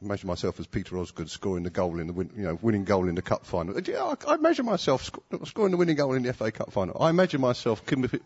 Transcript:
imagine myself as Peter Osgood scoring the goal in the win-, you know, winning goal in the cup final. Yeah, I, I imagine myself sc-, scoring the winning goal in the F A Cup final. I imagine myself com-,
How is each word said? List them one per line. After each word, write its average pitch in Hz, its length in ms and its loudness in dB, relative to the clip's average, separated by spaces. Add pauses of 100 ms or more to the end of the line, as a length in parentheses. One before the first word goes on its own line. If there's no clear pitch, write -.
imagine 101 240 -4
myself 90 320 -2
as 85 80 -8
Peter 90 320 -6
Osgood 85 320 -6
scoring 92 320 -4
the 87 80 -4
goal 85 300 -2
in 80 80 -6
the 90 40 -8
win-, 87 240 -4
you 104 60 -6
know, 85 180 -2
winning 107 240 2
goal 92 240 4
in 87 60 0
the 90 80 -2
cup - 240 -2
final. 92 340 -2
Yeah, - 220 -4
I, 294 300 -2
I - 20 6
imagine 311 320 2
myself 170 380 2
sc-, - 400 -10
scoring - 260 2
the 180 60 2
winning 170 200 4
goal 139 180 2
in 131 100 2
the 123 60 0
F - 100 -6
A 110 100 2
Cup - 220 -8
final. 92 280 -2
I 156 80 6
imagine 165 320 4
myself 123 460 2
com-, 131 220 2 (180)